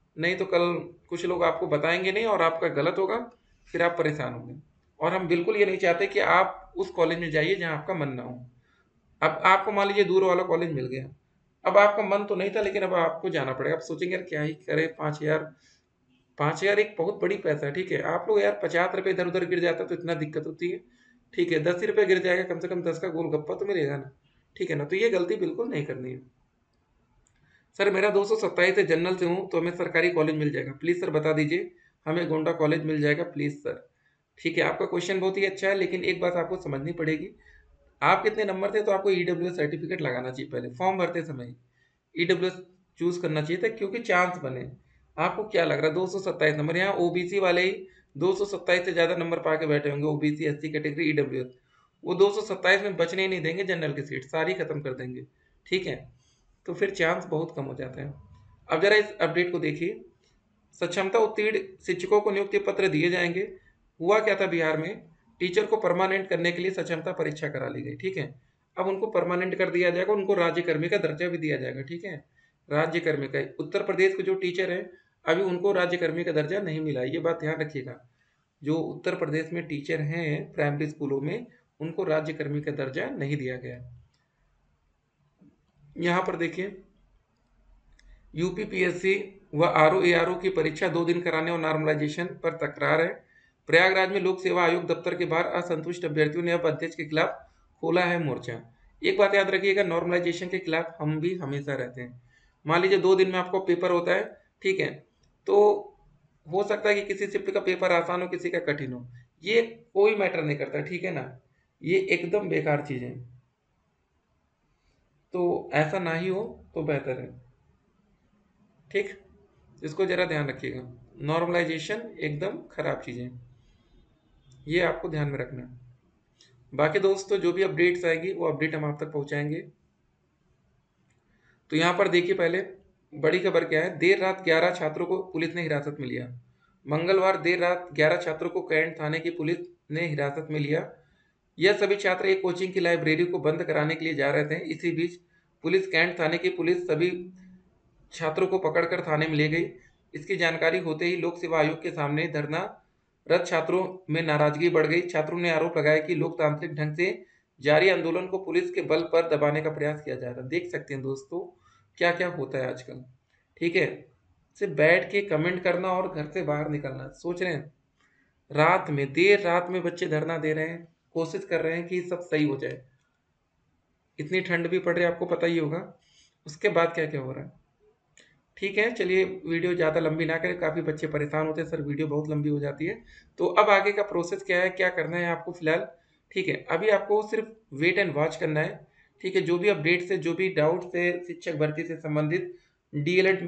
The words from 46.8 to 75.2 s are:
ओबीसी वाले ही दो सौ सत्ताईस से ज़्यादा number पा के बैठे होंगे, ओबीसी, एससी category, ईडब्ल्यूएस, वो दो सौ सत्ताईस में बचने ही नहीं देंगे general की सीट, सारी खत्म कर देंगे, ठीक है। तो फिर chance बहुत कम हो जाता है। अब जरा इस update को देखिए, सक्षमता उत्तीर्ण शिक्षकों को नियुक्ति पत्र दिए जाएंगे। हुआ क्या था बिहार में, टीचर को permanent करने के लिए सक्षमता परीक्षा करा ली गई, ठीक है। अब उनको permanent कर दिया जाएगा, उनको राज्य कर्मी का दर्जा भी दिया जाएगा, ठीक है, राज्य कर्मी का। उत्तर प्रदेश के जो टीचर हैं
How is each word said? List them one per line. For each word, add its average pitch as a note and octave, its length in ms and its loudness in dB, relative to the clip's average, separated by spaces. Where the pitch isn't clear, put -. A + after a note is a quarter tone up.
ओबीसी F3 440 0
वाले F3+ 220 4
ही F#3 100 2
दो E3+ 200 2
सौ G3+ 120 -2
सत्ताईस F3+ 380 0
से F#3 80 -2
ज़्यादा E3+ 220 2
number E3 240 -2
पा D#3+ 160 0
के D#3+ 120 -2
बैठे D3 220 2
होंगे, C#3+ 160 -2
ओबीसी, D3+ 400 0
एससी D3+ 260 -2
category, D3+ 380 -2
ईडब्ल्यूएस, C3 440 -2
वो F3+ 120 -2
दो G3 160 6
सौ G#3+ 120 -2
सत्ताईस F#3+ 400 2
में G3 140 -4
बचने E3+ 240 0
ही F#3+ 60 0
नहीं F#3 140 -2
देंगे E3 240 -2
general E3 280 -2
की C#3+ 100 -6
सीट, C3 220 -8
सारी D#3+ 300 -2
खत्म D3 260 -6
कर C3 140 -6
देंगे, B2+ 300 -10
ठीक F3+ 220 -2
है। C3+ 80 -4
तो F3 80 -8
फिर F#3+ 180 -2
chance F3+ 360 0
बहुत D#3 280 -4
कम C#3+ 80 -6
हो C3+ 120 -10
जाता C3 260 -10
है। C#3+ 120 -10
अब D#3+ 120 2
जरा G#3 160 6
इस G#3 200 0
update F3 340 0
को F3 100 -2
देखिए, D#3 420 -4
सक्षमता F#3+ 400 0
उत्तीर्ण G#3+ 380 2
शिक्षकों F#3 380 2
को G#3 100 0
नियुक्ति G3 300 0
पत्र G3 280 2
दिए D#3 220 2
जाएंगे। F3+ 400 -2
हुआ G3 220 4
क्या G#3+ 160 2
था G3 100 0
बिहार D#3+ 300 0
में, E3+ 260 -8
टीचर F3+ 240 2
को G#3+ 120 2
permanent F#3+ 520 0
करने E3+ 220 2
के F3 100 -6
लिए F#3 120 0
सक्षमता E3 400 -4
परीक्षा D#3 360 -4
करा B2+ 200 -6
ली B2 120 -8
गई, - 140 -8
ठीक F#3+ 220 -6
है। - 160 -6
अब F#3 100 0
उनको G3 220 0
permanent F3+ 460 0
कर F3+ 160 2
दिया F3 180 4
जाएगा, F#3 240 2
उनको G3+ 220 2
राज्य E3+ 280 2
कर्मी E3 260 0
का G#3 100 2
दर्जा D#3 300 -2
भी E3+ 100 -4
दिया D3+ 180 -2
जाएगा, B2+ 260 -8
ठीक E3+ 220 -12
है, F3+ 100 -10
राज्य D#3 320 0
कर्मी D3 260 0
का। C#3 140 -2
उत्तर D#3+ 240 -2
प्रदेश F#3+ 320 2
के G3 80 -4
जो F#3+ 120 0
टीचर F#3 360 -2
हैं F#3+ 180 -4